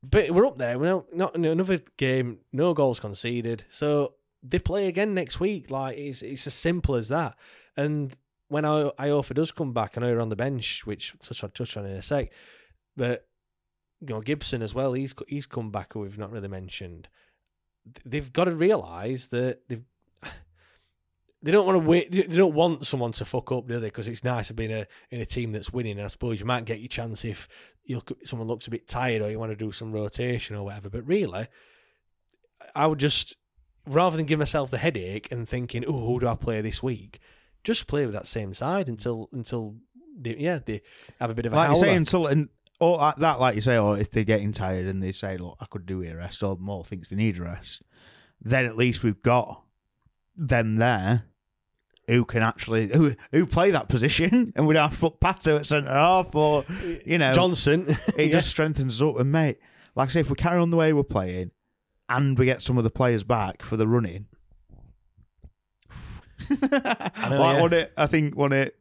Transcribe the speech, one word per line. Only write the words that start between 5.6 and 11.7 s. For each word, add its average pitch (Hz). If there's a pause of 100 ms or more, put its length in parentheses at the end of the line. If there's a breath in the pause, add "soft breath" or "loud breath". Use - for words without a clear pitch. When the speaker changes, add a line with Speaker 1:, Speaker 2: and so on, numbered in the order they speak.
Speaker 1:
Like, 135
it's, 143
it's 131
as 143
simple 165
as 113
that. 147 (400 soft breath)
And 147 (360)
when 151
I, 151 (100)
Iorfa 143
does 156
come 139
back, 113
I 117
know 123
you're 117
on 113
the 110
bench, 123
which -
touch -
on, 98
touch -